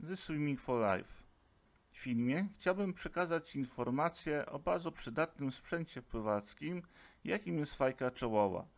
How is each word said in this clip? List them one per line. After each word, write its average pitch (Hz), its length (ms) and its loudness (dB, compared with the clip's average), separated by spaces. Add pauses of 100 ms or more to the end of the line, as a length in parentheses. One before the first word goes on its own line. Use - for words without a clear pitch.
The 180 100 -4
Swimming 147 440 0
for 123 200 2
Life. - 420 2 (680)
W - 60 -20
filmie 127 500 2 (100)
chciałbym 185 360 0
przekazać 165 560 -2
Ci 143 100 -4
informację 139 880 0
o - 140 -6
bardzo 175 320 0
przydatnym 139 600 -2
sprzęcie 165 500 -6
pływackim, 110 800 -2 (420)
jakim 180 360 -2
jest 147 160 -2
fajka 131 360 2
czołowa. 104 560 2 (100)